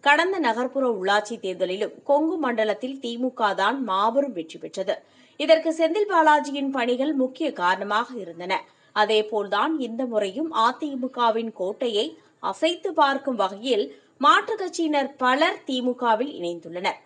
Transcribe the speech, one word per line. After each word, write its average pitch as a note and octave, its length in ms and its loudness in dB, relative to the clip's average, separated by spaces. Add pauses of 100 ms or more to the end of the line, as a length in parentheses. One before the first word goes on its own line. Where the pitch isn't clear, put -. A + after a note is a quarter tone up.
கடந்த E4+ 300 4 (100)
நகர்ப்புற B3+ 380 0 (140)
உள்ளாட்சி G#3 440 0
தேர்தலிலும் F#3 500 -4 (160)
கொங்கு D#4 360 2
மண்டலத்தில் A#3 580 -2
தி A#3 180 -6
மு B3+ 80 0 (100)
க G#3 220 2
தான் A3 160 2 (140)
மாபெரும் A3+ 480 2
வெற்றி D#3+ 240 -10
பெற்றது. F#3 320 -4 (440)
இதற்கு D#4+ 380 4
செந்தில் F4 340 2
பாலாஜியின் C#4+ 640 4
பணிகள் B3 360 0 (100)
முக்கிய C4 260 -2 (140)
காரணமாக G3+ 460 0 (160)
இருந்தன. E3+ 300 -8 (480)
அதேபோல்தான் G#3+ 720 0 (140)
இந்த A3+ 140 -8 (100)
முறையும் G#3+ 400 -2 (140)
அ - 20 6 (140)
தி D4 180 -6
மு C4 80 -4 (100)
கவின் A3+ 340 0 (100)
கோட்டையை G#3+ 440 -2 (440)
அசைத்து F4 400 -2 (100)
பார்க்கும் C4+ 420 2
வகையில் G3+ 420 0 (420)
மாற்று G4+ 360 4
கட்சியினர் D4+ 480 0 (140)
பலர் D4+ 440 2
தி C4 180 -2
மு B3 80 0 (100)
கவில் A#3 360 2
இணைந்துள்ளனர். F3 680 -6